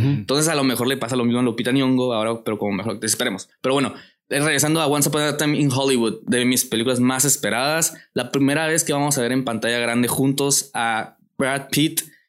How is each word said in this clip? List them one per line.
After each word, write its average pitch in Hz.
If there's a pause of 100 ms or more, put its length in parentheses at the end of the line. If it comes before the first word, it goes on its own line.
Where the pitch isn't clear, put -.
Entonces 139
a 165
lo 143
mejor 120
le 135
pasa 123
lo 123
mismo 120
a 127
Lupita 120
Nyong'o 127
ahora, 113
pero 107
como 104
mejor 101
actriz, 107
esperemos. 120 (120)
Pero 131
bueno, 139 (360)
eh, 143
regresando 156
a 151
Once 147
Upon 151
a 147
Time 147
in 143
Hollywood, 123
de 123
mis 127
películas 120
más 127
esperadas, 135 (200)
la 127
primera 143
vez 160
que 151
vamos 143
a 131
ver 117
en 131
pantalla 117
grande 120
juntos 139
a 113 (200)
Brad 139
Pitt 156 (280)